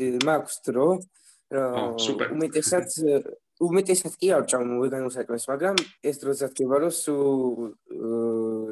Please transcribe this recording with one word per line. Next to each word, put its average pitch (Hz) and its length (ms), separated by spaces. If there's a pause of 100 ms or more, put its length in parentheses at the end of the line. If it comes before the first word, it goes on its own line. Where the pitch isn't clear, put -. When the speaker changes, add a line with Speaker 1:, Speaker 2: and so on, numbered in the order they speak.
(180)
Speaker 1:
მაქვს 143 400
დრო, 131 300 (640)
რა, 135 140
Speaker 2:
აუ, 123 280
სუპერ. 117 360
Speaker 1:
უმეტესად, 160 600 (680)
უმეტესად 180 600
კი - 140
არ 156 140
ვჭამ 127 320
ვეგანურ 127 400
საჭმელს, 120 320
მაგრამ 165 300 (220)
ეს 139 180
დრო 139 160
ზრდება, 135 440
რომ 165 160
სულ, 135 760 (140)
ე, - 240 (640)